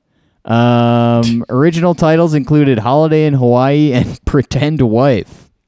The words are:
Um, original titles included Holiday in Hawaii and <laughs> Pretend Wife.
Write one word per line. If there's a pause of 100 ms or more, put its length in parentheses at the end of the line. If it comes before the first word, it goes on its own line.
(460)
Um,
original
titles
included
Holiday
in
Hawaii
and
<laughs>
Pretend
Wife. (180)